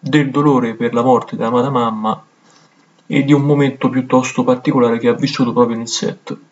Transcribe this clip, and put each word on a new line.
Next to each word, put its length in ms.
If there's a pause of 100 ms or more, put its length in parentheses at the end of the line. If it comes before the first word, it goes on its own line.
del 280
dolore 460
per 180
la 80
morte 340
dell'amata 320
mamma 560 (800)
e 160
di 120
un 80
momento 480
piuttosto 540
particolare 540
che 100
ha 40
vissuto 400
proprio 240
nel 120
set. 460 (180)